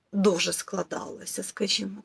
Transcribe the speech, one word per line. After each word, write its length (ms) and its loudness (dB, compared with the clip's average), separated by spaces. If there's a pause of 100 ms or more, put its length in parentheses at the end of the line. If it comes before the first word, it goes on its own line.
(120)
дуже 420 4
складалося, 920 -6
скажімо 600 -2